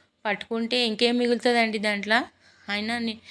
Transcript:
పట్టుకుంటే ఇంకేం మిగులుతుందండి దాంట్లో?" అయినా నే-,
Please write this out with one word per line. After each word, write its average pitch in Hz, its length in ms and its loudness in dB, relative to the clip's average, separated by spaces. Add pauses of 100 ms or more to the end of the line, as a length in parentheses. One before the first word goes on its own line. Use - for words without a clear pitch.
(260)
పట్టుకుంటే 226 600 -2
ఇంకేం 240 320 2
మిగులుతుందండి 240 600 2
దాంట్లో?" 208 460 0 (440)
అయినా 214 300 -4
నే-, 226 180 -4 (140)